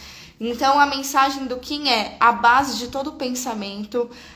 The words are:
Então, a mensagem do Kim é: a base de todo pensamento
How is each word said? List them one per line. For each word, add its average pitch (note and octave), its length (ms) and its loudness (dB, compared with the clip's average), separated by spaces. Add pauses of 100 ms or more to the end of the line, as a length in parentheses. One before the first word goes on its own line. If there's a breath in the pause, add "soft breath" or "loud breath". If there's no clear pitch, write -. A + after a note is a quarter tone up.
(400 loud breath)
Então, C4+ 380 2
a C#4+ 80 8
mensagem C4+ 600 0
do B3 100 -6
Kim D4 320 -6
é: A3+ 320 0
a A#3 100 8
base A#3+ 480 2
de A#3+ 100 -6
todo C#4 260 -6
pensamento A3+ 960 -6 (280 loud breath)